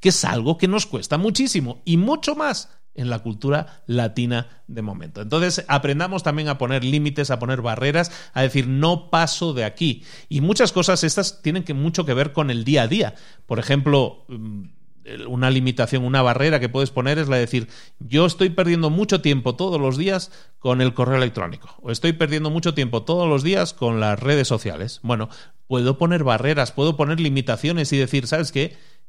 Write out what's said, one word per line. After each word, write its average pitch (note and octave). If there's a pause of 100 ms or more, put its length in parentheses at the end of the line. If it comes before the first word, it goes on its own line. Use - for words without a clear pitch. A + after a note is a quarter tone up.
que F#3+
es -
algo A#2+
que F#3
nos G#3
cuesta C#3
muchísimo F3+
y E3+
mucho C#4+
más D4+ (260)
en B2
la A#2
cultura C3+
latina A#2+
de A#2
momento. F#2+
Entonces, E3
aprendamos D3
también D3+
a C#3+
poner B2+
límites, D3
a D3
poner B2
barreras, C#3+ (220)
a B2
decir, B2+
"No D#3
paso E3
de B2
aquí". B2+ (240)
Y C#3+
muchas G3+
cosas F3+
estas -
tienen E3
que, D3+
mucho E3
que C#3
ver C#3+
con D3
el A#2
día C#3
a A2+
día. D3+ (320)
Por A2+
ejemplo, C#3
mm, A2 (420)
el, A2+
una B2+
limitación, B2+
una C3
barrera C3
que B2
puedes C3
poner C3+
es D3+
la C3
de B2
decir, A#2 (320)
"Yo C#3+
estoy F3+
perdiendo E3+
mucho F#3+
tiempo C3
todos F3
los C3
días F#3 (260)
con B2+
el B2+
correo B2+
electrónico, A#2
o A#2+
estoy E3
perdiendo D#3
mucho E3
tiempo A#2+
todos E3+
los C#3
días F3+
con A#2
las G#2+
redes C#3
sociales". G2+
Bueno, A2 (400)
puedo B2+
poner E3+
barreras, B2+
puedo D3+
poner D3+
limitaciones C#3+
y C#3+
decir, C3
"¿Sabes D#3
qué? C#3+ (320)